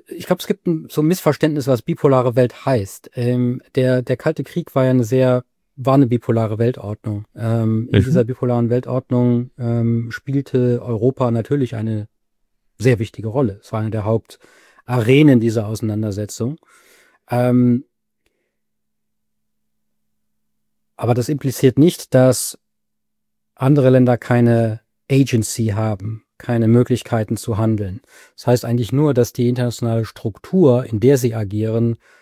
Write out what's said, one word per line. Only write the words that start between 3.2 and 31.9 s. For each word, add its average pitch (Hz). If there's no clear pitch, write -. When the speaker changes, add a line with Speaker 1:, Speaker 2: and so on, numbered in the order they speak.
Speaker 1:
der, 127
der 123
Kalte 160
Krieg -
war 135
ja 131
eine 127
sehr, 127
war 131
eine 135
bipolare 113
Weltordnung. 107
Ähm, 113
in 107
Speaker 2:
Mhm. -
Speaker 1:
dieser 135
bipolaren 120
Weltordnung, 123
ähm, 117
spielte 123
Europa 120
natürlich 120
eine 110
sehr 117
wichtige 107
Rolle. 110
Es -
war 113
eine 107
der 104
Hauptarenen 123
dieser 110
Auseinandersetzung. 107
Ähm, 123
aber 117
das 117
impliziert 135
nicht, -
dass 127
andere 135
Länder 123
keine 117
Agency 123
haben, 110
keine 117
Möglichkeiten 117
zu 110
handeln. 104
Das -
heißt 123
eigentlich 120
nur, 143
dass 120
die 120
internationale 120
Struktur, 123
in 110
der 131
sie 120
agieren, 110